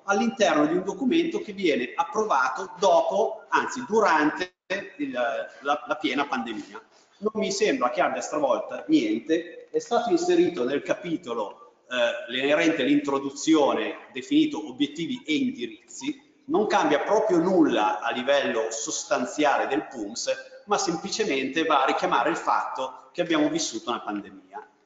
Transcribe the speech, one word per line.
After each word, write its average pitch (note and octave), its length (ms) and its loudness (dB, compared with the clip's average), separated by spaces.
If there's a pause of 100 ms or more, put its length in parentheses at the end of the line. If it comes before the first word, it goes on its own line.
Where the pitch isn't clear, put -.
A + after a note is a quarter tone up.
all'interno G3 640 2
di D#3+ 80 0
un F#3 80 0
documento F#3 580 0
che G#3 120 -10
viene D3+ 420 0
approvato E3+ 840 -2
dopo, F#3+ 720 2
anzi - 380 0
durante F3+ 680 2 (420)
il, C#3 160 -6
la, B2 720 -4
la D3+ 80 -2
piena C3+ 320 -2
pandemia. G#2+ 560 -6 (360)
Non G3+ 160 -4
mi G3 180 -2
sembra C3+ 380 2
che F3+ 100 -2
abbia E3 200 2
stravolta B2+ 680 -2
niente, D3 800 0
è - 80 -2
stato - 320 0
inserito F3 540 2
nel C#3 180 -2
capitolo, A#2 840 -6 (240)
eh, A#2+ 460 -2
inerente D3 460 2
all'introduzione C#3 1300 2
definito D3 560 0
obiettivi C3+ 560 -4
e D#3 100 -2
indirizzi, A#2+ 1120 -6
non F#3+ 200 2
cambia D#3+ 340 2
proprio F#3+ 380 2
nulla C#3 600 4
a A#2 120 -2
livello B2 580 0
sostanziale C#3 960 0
del D3 200 -2
pums, A#2 440 -8 (360)
ma G3+ 100 2
semplicemente D#3+ 880 -2
va D3 180 4
a C3+ 40 2
richiamare C3+ 440 0
il A2+ 60 -2
fatto - 760 -4
che F3 100 -4
abbiamo D#3 260 2
vissuto D3 420 -4
una A#2 100 -2
pandemia. G2 680 -10 (180)